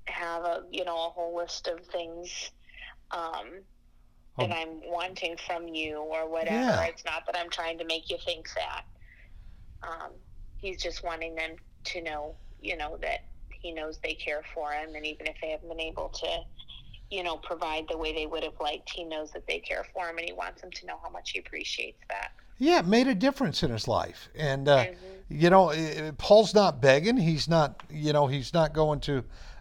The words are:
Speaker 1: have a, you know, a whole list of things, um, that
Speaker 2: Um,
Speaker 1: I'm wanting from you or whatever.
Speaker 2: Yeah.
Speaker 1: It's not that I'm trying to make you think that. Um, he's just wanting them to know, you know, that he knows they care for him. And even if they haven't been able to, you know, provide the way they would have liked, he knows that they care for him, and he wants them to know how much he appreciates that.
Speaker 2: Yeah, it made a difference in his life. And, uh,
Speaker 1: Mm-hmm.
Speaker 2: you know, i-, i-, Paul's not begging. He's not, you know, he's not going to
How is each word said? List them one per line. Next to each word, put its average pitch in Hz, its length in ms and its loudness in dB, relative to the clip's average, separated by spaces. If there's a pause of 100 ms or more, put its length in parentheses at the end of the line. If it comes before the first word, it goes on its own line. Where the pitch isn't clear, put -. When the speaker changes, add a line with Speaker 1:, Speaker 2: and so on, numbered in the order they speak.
Speaker 1:
have 170 380 -6
a, 175 280 -2
you 190 120 -4
know, 170 120 -4 (100)
a 170 40 -4
whole 170 260 -6
list 170 320 -6
of 170 180 -6
things, 170 640 -8 (600)
um, 170 480 -8 (800)
that 127 120 0
Speaker 2:
Um, - 20 -4
Speaker 1:
I'm 165 380 -8
wanting 175 460 -4 (100)
from 170 220 -4
you 156 300 -6
or 160 300 -4
whatever. 165 280 0
Speaker 2:
Yeah. 240 280 2
Speaker 1:
It's 170 200 -6
not 165 220 -6
that 180 120 -4
I'm 170 120 -6
trying 165 280 -6
to 170 60 -6
make 165 260 -4
you 170 140 -4
think 165 300 -6
that. - 280 -6 (1000)
Um, 165 300 -10 (440)
he's 185 260 -8
just 175 220 -6
wanting 165 320 -6
them 160 200 -6 (280)
to 175 180 -8
know, 151 320 -8 (260)
you 151 160 -6
know, 151 260 -6
that - 220 -4 (260)
he - 220 -12
knows 160 300 -8
they 156 120 -4
care 156 280 -6 (120)
for 147 180 -6
him. 156 240 -6
And 151 100 -8
even 151 200 -8
if 156 140 -8
they 160 100 -6
haven't 156 180 -8
been 165 100 -10
able 160 300 -6
to, 170 320 -6 (720)
you 190 120 -6
know, 165 140 -4
provide 160 520 -6
the 165 100 -4
way 156 140 -2
they 156 140 -4
would 156 160 -6
have 156 160 -8
liked, 151 320 -6
he 180 140 -8
knows 156 280 -8
that - 140 -14
they 156 120 -2
care - 340 -6
for 180 160 -4
him, 165 80 -10
and 170 100 -6
he 175 60 -8
wants 180 300 -8
them 180 100 -14
to - 140 -14
know 160 160 -10
how 165 80 -10
much - 220 -10
he 185 60 -4
appreciates - 680 -8
that. - 240 -8 (260)
Speaker 2:
Yeah, 320 220 6
it 165 60 2
made 233 200 8
a 269 80 4
difference 240 480 2
in 156 80 4
his 110 160 -2
life. 92 480 0
And, 139 340 0
uh, 135 160 10
Speaker 1:
Mm-hmm. 180 100 -6 (360)
Speaker 2:
you 151 180 6
know, 185 220 10
i-, 156 380 -2
i-, 156 100 -6
Paul's 208 360 10
not 175 280 6
begging. 151 340 8
He's 160 320 4
not, 156 400 4
you 151 240 0
know, 147 140 6
he's 135 260 -2
not 156 220 4
going 151 260 4
to 135 240 0 (360)